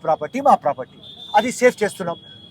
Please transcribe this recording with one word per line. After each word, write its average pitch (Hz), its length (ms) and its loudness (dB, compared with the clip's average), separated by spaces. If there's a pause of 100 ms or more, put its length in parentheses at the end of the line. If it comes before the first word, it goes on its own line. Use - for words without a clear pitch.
ప్రాపర్టీ, 156 340 -4 (100)
మా 208 160 6
ప్రాపర్టీ, 131 340 -6 (380)
అది 240 140 0 (100)
సేఫ్ 247 220 2
చేస్తున్నాం. 175 360 -6 (320)